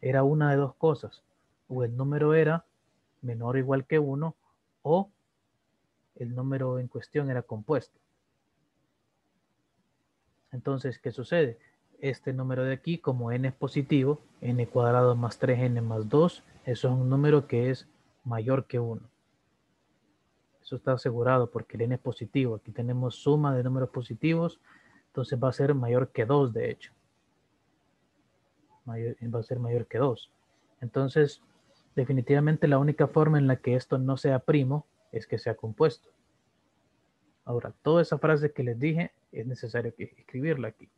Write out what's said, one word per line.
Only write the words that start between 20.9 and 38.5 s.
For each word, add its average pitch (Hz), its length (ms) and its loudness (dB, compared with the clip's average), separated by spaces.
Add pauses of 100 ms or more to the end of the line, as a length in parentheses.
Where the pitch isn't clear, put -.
asegurado 123 560 2
porque - 280 -10
el 113 60 -2
n 123 120 0
es 120 60 -8
positivo. 123 540 -2
Aquí 107 160 -14
tenemos 123 440 -4
suma 147 400 2
de 123 80 0
números 127 260 -2
positivos, 160 680 -4 (480)
entonces 123 340 -6
va 131 80 2
a 123 40 -4
ser 139 200 2
mayor 123 360 0
que 117 160 -2
dos, 135 280 2
de 113 180 -4
hecho. - 200 -14 (1900)
Mayor, 117 300 -6 (180)
va 117 60 -2
a 110 40 -6
ser 123 160 -6
mayor 117 280 -2
que - 100 -6
dos. 127 340 -2 (500)
Entonces, 135 600 0 (540)
definitivamente 143 720 2
la 139 100 6
única 143 300 2
forma 156 300 4
en 139 100 4
la 131 100 4
que 123 180 -2
esto 131 220 -2
no 131 200 0
sea 135 220 0
primo 147 460 0 (260)
es 113 140 -8
que - 120 -6
sea 110 180 -4
compuesto. - 540 -2 (1400)
Ahora, 120 340 -4
toda 165 200 4
esa 156 160 0
frase 151 340 2